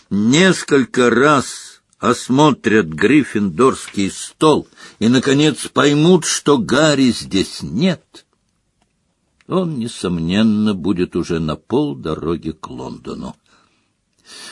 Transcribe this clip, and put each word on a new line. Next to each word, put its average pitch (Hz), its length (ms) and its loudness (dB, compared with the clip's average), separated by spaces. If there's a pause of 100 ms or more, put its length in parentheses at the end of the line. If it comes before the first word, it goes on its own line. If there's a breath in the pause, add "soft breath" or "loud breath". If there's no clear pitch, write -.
(100)
несколько 139 1000 2
раз 131 720 0 (180)
осмотрят 117 880 2
гриффиндорский 104 1200 0
стол - 580 0 (300 loud breath)
и, 107 100 2
наконец, 135 600 2
поймут, 151 580 2
что - 320 0
Гарри 135 540 2
здесь - 500 -4
нет, 127 640 -4 (1200)
он, 165 300 -4
несомненно, 104 960 0
будет 92 420 -2
уже 82 240 -2
на 78 160 -4
полдороге 80 960 -4
к - 160 -16
Лондону. - 680 -12 (1160 loud breath)